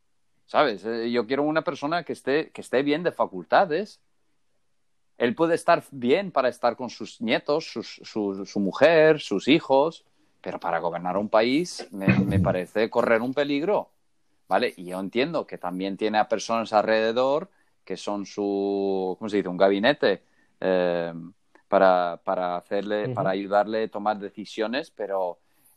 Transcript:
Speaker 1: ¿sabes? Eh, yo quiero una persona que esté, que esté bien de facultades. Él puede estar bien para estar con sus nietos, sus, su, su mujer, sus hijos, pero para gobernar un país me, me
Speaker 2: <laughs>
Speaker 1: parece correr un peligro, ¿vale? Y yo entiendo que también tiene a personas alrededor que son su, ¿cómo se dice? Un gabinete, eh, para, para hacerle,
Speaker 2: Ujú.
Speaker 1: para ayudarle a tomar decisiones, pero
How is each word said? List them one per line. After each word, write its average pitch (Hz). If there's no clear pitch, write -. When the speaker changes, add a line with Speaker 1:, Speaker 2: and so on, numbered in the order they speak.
Speaker 1:
¿sabes? 110
Eh, 113
yo 120
quiero 135
una 151
persona 160
que 127
esté, 139
que -
esté 123
bien 147
de 165
facultades. 147
Él 117
puede 165
estar 165
bien 143
para 131
estar 120
con 123
sus -
nietos, 147
sus, -
su, 98
su -
mujer, 156
sus -
hijos, 147
pero -
para 82
gobernar 87
un 104
país 127
me, 98
me 98
Speaker 2:
<laughs> -
Speaker 1:
parece 92
correr 117
un 127
peligro, 143
¿vale? 104
Y 90
yo 90
entiendo 120
que 90
también 92
tiene 107
a 104
personas 113
alrededor 113
que 90
son 101
su, 98
¿cómo 113
se 104
dice? 90
Un 90
gabinete, 101
eh, 87
para, 90
para 90
hacerle, 104
Speaker 2:
Ujú. 127
Speaker 1:
para 95
ayudarle 101
a -
tomar 104
decisiones, 110
pero 95